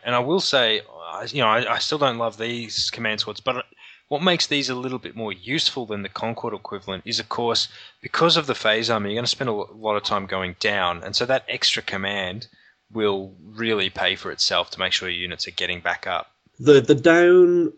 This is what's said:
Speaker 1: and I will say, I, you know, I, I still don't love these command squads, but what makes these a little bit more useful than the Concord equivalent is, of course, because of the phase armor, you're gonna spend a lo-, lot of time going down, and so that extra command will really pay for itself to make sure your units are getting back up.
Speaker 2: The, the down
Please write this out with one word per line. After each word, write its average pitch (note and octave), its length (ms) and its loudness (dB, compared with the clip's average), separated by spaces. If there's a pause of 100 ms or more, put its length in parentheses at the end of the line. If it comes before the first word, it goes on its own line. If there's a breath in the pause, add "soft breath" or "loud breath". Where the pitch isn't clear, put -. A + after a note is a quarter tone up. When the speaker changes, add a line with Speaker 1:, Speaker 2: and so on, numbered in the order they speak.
Speaker 1:
and A#2+ 100 -2
I B2 40 2
will D3+ 200 0
say, A#2 420 2
I, E2+ 500 -14
you C#3+ 100 -2
know, A2+ 60 4
I, A2+ 260 2
I - 60 -2
still - 180 -2
don't B2+ 220 0
love A2+ 180 -4
these A#2 540 -6
command G#2+ 300 -2
squads, - 200 -10
but B2 240 -4 (420 loud breath)
what D3 160 -2
makes F3+ 240 2
these C#3 220 0
a B2+ 60 -2
little B2+ 240 -4
bit - 160 -14
more A2 180 -6
useful A#2+ 540 -4
than G#2 160 -6
the F#2+ 60 -10
Concord A2+ 440 -8
equivalent F#2+ 520 -10
is, A#2 140 -4
of A2 100 -10
course, A#2 400 -2 (320 loud breath)
because E3+ 360 2
of D3+ 100 0
the B2 80 0
phase A2+ 360 2
armor, G#2 160 0
you're G#2 100 -4
gonna A#2+ 100 -4
spend C3 220 -2
a A2 40 0
lo-, G2+ 220 -6
lot G#2+ 220 -2
of G2+ 60 -4
time G2 240 -2
going F#2 320 -4
down, F2+ 440 0
and G2+ 120 -6
so B2 100 -2
that B2+ 220 0
extra - 340 -2
command G2 640 -6 (440 soft breath)
will G2 520 -2
really G#2+ 460 -2
pay F#2 260 -2
for F#2 160 -8
itself - 400 0
to - 80 -10
make F#2 140 -2
sure F#2 160 -4
your F2 120 -6
units F2 260 -8
are F2+ 40 -14
getting F2 280 -6
back F2 280 -4
up. F2 200 -4 (340)
Speaker 2:
The, C#3 200 10
the D3 140 6
down F3 840 6